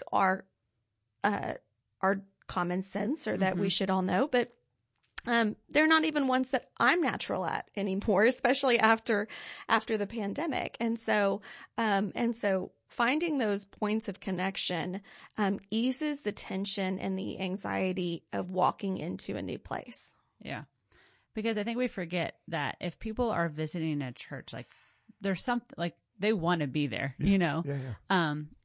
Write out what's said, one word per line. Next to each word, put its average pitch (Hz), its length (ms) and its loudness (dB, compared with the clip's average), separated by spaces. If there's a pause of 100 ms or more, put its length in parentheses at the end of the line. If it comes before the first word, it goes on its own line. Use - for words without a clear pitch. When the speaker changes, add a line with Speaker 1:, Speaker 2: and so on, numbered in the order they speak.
(120)
Speaker 1:
are, 196 340 2 (800)
uh, 202 300 0 (480)
are 196 200 2 (260)
common 180 360 -2
sense 220 460 -4
or 208 80 0
that 190 180 2
we 170 60 0
Speaker 2:
Mm-hmm. 175 80 2
Speaker 1:
should 185 200 2
all 185 140 4
know, 196 240 2
but, - 260 0 (720)
um, 233 280 2 (140)
they're 302 160 4
not 320 180 6
even 302 220 2
ones 254 240 2
that - 300 -2
I'm 285 200 4
natural 202 460 -2
at - 320 -4
anymore, 196 460 2
<laughs> - 20 8
especially 254 540 4
after, 220 480 4 (420)
after 220 260 2
the 202 120 0
pandemic. 220 720 -4
And 233 200 0
so, 208 420 2 (360)
um, 208 380 2
and 233 200 0
so 190 360 0 (160)
finding 302 500 0
those 208 300 0
points 214 420 -2
of 185 100 -6
connection, 185 800 -2 (360)
um, 202 220 2 (100)
eases 262 540 0
the 208 80 -2
tension 196 640 -2
and 190 220 -2
the 196 200 -6
anxiety 185 840 -2 (100)
of 190 160 -4
walking 185 480 0
into 190 400 -6
a - 60 -4
new 92 160 -6
place. - 560 -10 (260)
Speaker 2:
Yeah. 139 220 -10 (720)
Because 220 220 -2
I 208 60 0
think 226 140 -4
we 247 100 0
forget 175 600 -4
that 147 340 -4
if 180 160 -6
people 226 320 -2
are 170 180 0
visiting 156 540 -2
a 127 100 -6
church, - 400 -14
like, 117 160 -10 (540)
there's 190 220 -2
something, 247 340 -2
like, 170 180 -4 (220)
they 208 160 2
wanna 165 340 2
be 147 200 0
there, 120 320 -2
Speaker 3:
Yeah. 156 80 2
Speaker 2:
you 196 100 6
know? 165 280 2
Speaker 3:
Yeah, 143 120 -2
yeah. 127 160 -6 (380)
Speaker 2:
Um, 151 180 -4 (160)